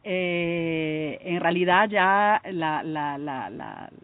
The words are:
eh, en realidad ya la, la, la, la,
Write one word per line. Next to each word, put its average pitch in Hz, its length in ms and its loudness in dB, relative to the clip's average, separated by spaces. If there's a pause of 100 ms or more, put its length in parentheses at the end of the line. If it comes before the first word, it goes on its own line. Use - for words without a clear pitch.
eh, 170 1200 -2
en 175 200 -4
realidad 180 480 4
ya 202 520 4 (100)
la, 160 320 -2
la, 147 340 -4
la, 135 320 -8
la, - 400 -14 (140)